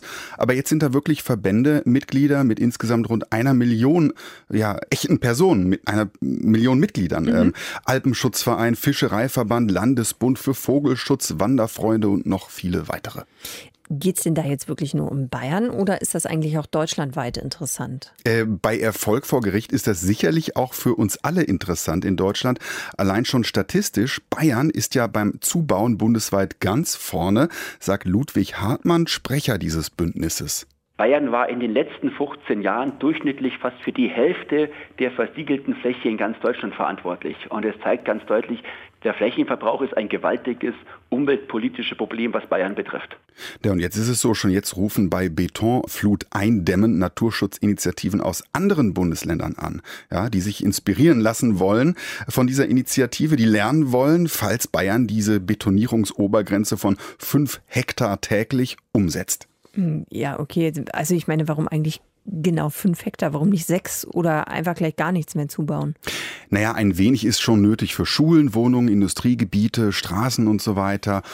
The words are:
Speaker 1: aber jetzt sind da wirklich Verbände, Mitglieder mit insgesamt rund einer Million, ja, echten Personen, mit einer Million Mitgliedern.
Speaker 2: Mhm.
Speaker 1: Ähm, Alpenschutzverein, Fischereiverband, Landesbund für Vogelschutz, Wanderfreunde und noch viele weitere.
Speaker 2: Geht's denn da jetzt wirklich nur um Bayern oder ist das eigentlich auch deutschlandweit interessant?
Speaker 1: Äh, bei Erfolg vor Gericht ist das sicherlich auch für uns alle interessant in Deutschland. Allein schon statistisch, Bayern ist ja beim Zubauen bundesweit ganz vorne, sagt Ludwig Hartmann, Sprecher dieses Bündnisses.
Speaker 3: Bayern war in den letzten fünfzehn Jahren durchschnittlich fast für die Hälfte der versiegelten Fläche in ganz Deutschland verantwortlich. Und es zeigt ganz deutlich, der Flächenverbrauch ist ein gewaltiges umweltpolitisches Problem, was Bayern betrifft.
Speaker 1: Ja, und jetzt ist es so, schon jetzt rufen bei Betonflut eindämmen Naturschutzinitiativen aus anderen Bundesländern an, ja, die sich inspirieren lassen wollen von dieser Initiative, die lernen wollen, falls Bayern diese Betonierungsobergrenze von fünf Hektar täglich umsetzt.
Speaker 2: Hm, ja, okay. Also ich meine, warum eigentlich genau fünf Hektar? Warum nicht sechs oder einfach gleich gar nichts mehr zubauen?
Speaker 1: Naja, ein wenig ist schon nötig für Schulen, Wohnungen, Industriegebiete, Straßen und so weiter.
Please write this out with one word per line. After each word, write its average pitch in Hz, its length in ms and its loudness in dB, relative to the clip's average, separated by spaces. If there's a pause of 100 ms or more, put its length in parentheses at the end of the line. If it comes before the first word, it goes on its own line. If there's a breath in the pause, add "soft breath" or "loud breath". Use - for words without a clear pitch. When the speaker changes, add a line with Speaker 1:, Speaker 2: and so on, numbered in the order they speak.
(380 loud breath)
Speaker 1:
aber 120 160 2
jetzt 135 160 -2
sind 160 120 4
da 131 120 2
wirklich 147 280 0
Verbände, 120 600 2
Mitglieder 139 580 2
mit 113 160 4
insgesamt 117 520 0
rund 113 240 -2
einer 123 180 4
Million, 123 600 4 (340 loud breath)
ja, 107 300 0 (100)
echten 143 320 0
Personen, 120 480 4
mit - 180 0
einer 104 220 0 (120)
Million 110 580 4
Mitgliedern. 120 460 0
Speaker 2:
Mhm. 240 120 2
Speaker 1:
Ähm, - 160 4 (320 loud breath)
Alpenschutzverein, 120 920 0
Fischereiverband, 120 920 2
Landesbund 117 680 2
für 131 160 -2
Vogelschutz, 135 840 0
Wanderfreunde 110 720 2
und 98 160 0
noch 92 240 -2
viele 87 400 -4
weitere. - 360 -10 (640 loud breath)
Speaker 2:
Geht's 170 320 -2
denn 165 120 0
da 160 80 0
jetzt 139 240 -4
wirklich 147 280 -6
nur 147 180 -2
um 135 160 -4
Bayern 147 400 -4
oder 196 320 -2
ist - 140 -4
das 165 100 -2
eigentlich 156 320 -2
auch 151 80 -2
deutschlandweit 143 720 -4
interessant? - 760 -8 (100)
Speaker 1:
Äh, 113 220 2
bei 110 320 0
Erfolg 110 480 0
vor 127 160 0
Gericht 101 300 0
ist - 140 0
das 98 140 0
sicherlich 160 560 0
auch 127 160 -2
für - 220 0
uns - 280 -2
alle 165 200 0
interessant 87 640 -2
in 95 100 0
Deutschland. 104 440 0 (360 loud breath)
Allein 98 300 0
schon 120 180 0
statistisch, - 840 -2
Bayern 151 400 2
ist - 240 -4
ja 120 120 2
beim 107 360 0
Zubauen 120 560 0
bundesweit 107 640 0
ganz 113 360 -2
vorne, 98 540 0 (280 loud breath)
sagt 190 280 -2
Ludwig 101 520 0
Hartmann, 165 480 0
Sprecher 127 520 -2
dieses 80 320 -4
Bündnisses. - 760 -4 (300)
Speaker 3:
Bayern 143 340 2
war 120 200 0
in 120 100 -4
den 117 120 -2
letzten 139 400 -2
fünfzehn 123 500 -4
Jahren 113 380 -2
durchschnittlich 143 580 -2
fast 127 240 -6
für 123 100 -6
die - 160 0
Hälfte 151 600 0 (280 loud breath)
der 127 120 -2
versiegelten 135 640 -4
Fläche 123 340 -4
in 113 80 -2
ganz 107 240 -4
Deutschland 110 340 -4
verantwortlich. 90 640 -6 (140)
Und 107 140 -6
es 104 180 -2
zeigt - 220 -2
ganz 107 220 -2
deutlich, 113 360 -2 (400 loud breath)
der 110 100 -2
Flächenverbrauch 123 720 -2
ist 131 140 -4
ein 107 120 -2
gewaltiges 113 640 -4 (360 loud breath)
umweltpolitisches 123 880 -2
Problem, 113 340 -4
was 113 140 -4
Bayern 95 300 -2
betrifft. - 400 -10 (480 loud breath)
Speaker 1:
Ja, 104 80 2
und 90 80 2
jetzt 87 160 -4
ist 110 120 -2
es 123 120 -2
so, 113 140 2
schon 98 180 0
jetzt - 240 0
rufen 98 340 0
bei 92 180 0
Betonflut 101 1040 0
eindämmen 101 680 2
Naturschutzinitiativen 98 1200 -2
aus - 320 -4
anderen 151 420 2
Bundesländern 82 600 -2
an, 78 260 -8 (300 loud breath)
ja, 101 180 -2
die 98 100 0
sich 104 240 -4
inspirieren 104 540 4
lassen 110 400 2
wollen 113 380 4 (320 loud breath)
von 127 180 2
dieser 135 220 2
Initiative, 131 640 2
die 117 120 4
lernen 117 440 4
wollen, 151 380 4
falls 107 400 -2
Bayern 101 400 2
diese 107 320 2
Betonierungsobergrenze 104 1400 0
von 101 200 2 (220 loud breath)
fünf - 480 -2
Hektar 117 540 -2
täglich 123 560 -2 (160)
umsetzt. 92 560 -2 (260)
Speaker 2:
Hm, 165 340 -2
ja, 139 300 -6
okay. 160 340 -2 (200)
Also 170 240 0
ich 160 100 -4
meine, 156 220 0
warum 156 180 -2
eigentlich 156 340 -2 (260)
genau 160 440 0
fünf - 340 -2
Hektar? - 300 -4
Warum 156 160 2
nicht 170 160 0
sechs - 400 -2
oder 165 400 0
einfach 170 300 -4
gleich 160 180 -2
gar 160 160 -2
nichts 170 240 -2
mehr 147 140 -2
zubauen? 147 480 -4 (520 loud breath)
Speaker 1:
Naja, 107 260 0
ein 101 220 2
wenig 113 280 4
ist - 180 2
schon 110 180 6
nötig 104 360 2
für 87 100 0
Schulen, 151 480 4
Wohnungen, 123 320 4
Industriegebiete, 107 1040 2
Straßen 110 560 0
und 107 160 2
so 104 140 0
weiter. 98 460 0 (120)